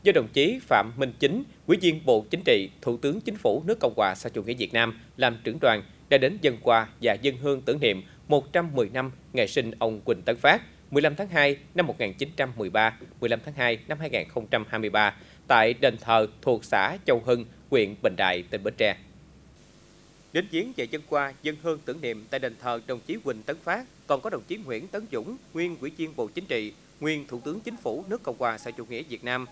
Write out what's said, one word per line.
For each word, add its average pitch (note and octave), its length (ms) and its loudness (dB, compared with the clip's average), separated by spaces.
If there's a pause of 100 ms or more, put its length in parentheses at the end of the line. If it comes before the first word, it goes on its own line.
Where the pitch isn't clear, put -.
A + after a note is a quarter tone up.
do F#3+ 100 6
đồng B2+ 200 4
chí D#3+ 300 2
Phạm A2 340 4
Minh C3 220 -2
Chính, F3 240 2 (240)
Ủy E3+ 100 6
viên E3 280 2
Bộ A2 260 4
Chính F3 140 -4
trị, G2+ 260 4 (100)
Thủ A#2+ 160 -2
tướng D3+ 240 -2
Chính G#3+ 160 -6
phủ B2+ 300 0
nước A3 140 -2
Cộng A#2+ 160 2
hòa F#2+ 180 2
xã - 140 -10
hội - 60 -6
chủ G#2+ 80 -4
nghĩa A#2 120 -6
Việt G#2+ 180 -6
Nam A2+ 280 2 (160)
làm A#2+ 280 2
trưởng A2+ 160 -4
đoàn A2+ 220 4 (260)
đã C#3 100 6
đến C#3 240 2
dâng B2+ 200 2
hoa A2+ 260 4 (140)
và A2+ 100 2
dâng B2 260 -2
hương C3+ 240 -2
tưởng D3 180 0
niệm G2 220 2 (260)
một C#3+ 240 2
trăm E3+ 220 0
mười A#2 140 2
năm B2+ 240 -4 (200)
ngày A#2+ 160 2
sinh A#2 300 -2
ông A2 260 -2
Huỳnh G#2+ 180 0
Tấn A#2+ 140 0
Phát, F3+ 260 6 (280)
mười C#3+ 120 2
lăm D3+ 140 2
tháng G3 120 -6
hai C#3+ 280 4 (180)
năm F3 120 2
một A#2+ 140 -6
nghìn G2 140 -2
chín C#3 220 -6
trăm C3 200 -2
mười G2+ 140 -4
ba, A2 280 2 (220)
mười A#2 100 -2
lăm A2+ 140 0
tháng D3 100 -14
hai A#2+ 240 0 (100)
năm D3+ 120 -6
hai D#3 100 -6
nghìn A#2 180 -2
không A2+ 180 -8
trăm A2 220 -2
hai A2 120 -2
mươi G#2+ 100 -2
ba G#2 260 4 (300)
tại A#2 280 6
đền B2 260 2
thờ A2+ 260 4 (160)
thuộc A#2 220 0
xã A2 320 0 (100)
Châu A#2+ 180 2
Hưng, A#2+ 200 0 (260)
huyện G#2+ 320 2
Bình G2 140 0
Đại, F2+ 340 0
tỉnh G2+ 120 -6
Bến G#2 140 -4
Tre. G#2 200 2 (1400)
Đến F#3 180 0
viếng G3+ 260 -4
và B2+ 80 -2
dâng D3+ 240 -8
hoa, C#3 340 -2
dâng D3+ 200 -4
hương D#3+ 220 -2
tưởng D#3+ 160 -8
niệm A2 300 -6
tại C3+ 100 -4
đền A#2+ 200 -6
thờ A#2+ 260 -4
đồng B2 140 -6
chí - 240 -8
Huỳnh A2 180 -6
Tấn D3 140 -8
Phát, G3+ 280 -6 (220)
còn C#3 140 0
có A3 100 -8
đồng C3+ 180 -6
chí F#3+ 80 -6
Nguyễn C#3 300 -8
Tấn G#3+ 260 -10
Dũng, C#3 240 -8 (180)
nguyên E3+ 260 -4
Ủy C#3 100 -8
viên D#3 260 -10
Bộ A#2 100 -4
Chính F3+ 200 -10
trị, A2 260 -4 (280)
nguyên D3+ 260 -4
Thủ A#2+ 180 -10
tướng E3+ 160 -8
Chính A#3+ 160 -10
phủ C3 320 -8
nước G#3 140 -6
Cộng A#2+ 160 -6
hòa A2+ 200 -2
xã - 60 -16
hội A#2+ 80 -10
chủ A#2 120 -14
nghĩa A#2 180 -10
Việt A#2 220 -12
Nam B2 260 -4